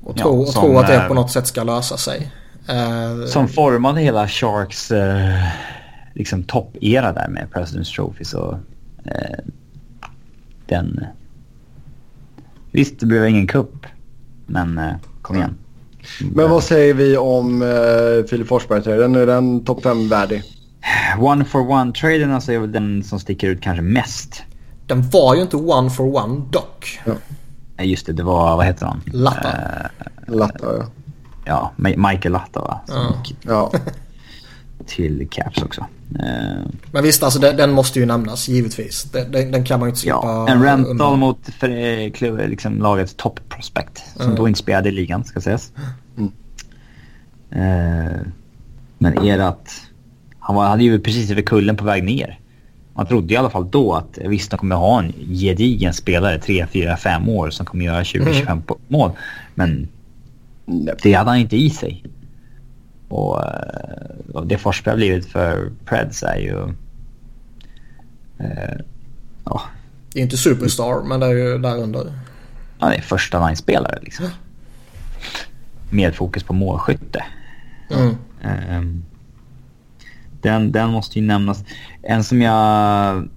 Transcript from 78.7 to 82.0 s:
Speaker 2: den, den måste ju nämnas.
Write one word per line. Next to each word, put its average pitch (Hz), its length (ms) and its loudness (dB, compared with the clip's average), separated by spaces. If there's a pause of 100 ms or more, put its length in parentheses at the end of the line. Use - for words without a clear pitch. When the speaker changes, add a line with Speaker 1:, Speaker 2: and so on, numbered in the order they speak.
Speaker 2:
den, 110 320 2
den 113 180 2
måste 107 280 -4
ju 107 80 2
nämnas. 101 380 2 (380)